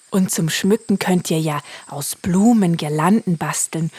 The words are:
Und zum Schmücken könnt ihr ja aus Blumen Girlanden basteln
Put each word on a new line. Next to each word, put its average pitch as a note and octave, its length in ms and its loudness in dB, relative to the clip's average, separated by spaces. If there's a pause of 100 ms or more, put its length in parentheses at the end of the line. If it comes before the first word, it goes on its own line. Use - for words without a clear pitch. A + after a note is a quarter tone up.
Und F#3+ 220 0
zum E3 180 -2
Schmücken G3 500 0
könnt F3+ 320 0
ihr D#3+ 80 0
ja D3+ 220 -2 (260)
aus - 280 -10
Blumen G3 600 2
Girlanden D#3+ 600 0
basteln D#3+ 600 -4